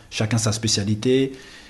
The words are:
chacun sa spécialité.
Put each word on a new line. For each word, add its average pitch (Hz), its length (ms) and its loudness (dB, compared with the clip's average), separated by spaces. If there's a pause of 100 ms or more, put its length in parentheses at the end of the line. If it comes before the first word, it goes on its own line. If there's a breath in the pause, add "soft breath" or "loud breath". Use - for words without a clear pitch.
(100)
chacun 113 280 0
sa 110 120 0
spécialité. 110 840 2 (380 loud breath)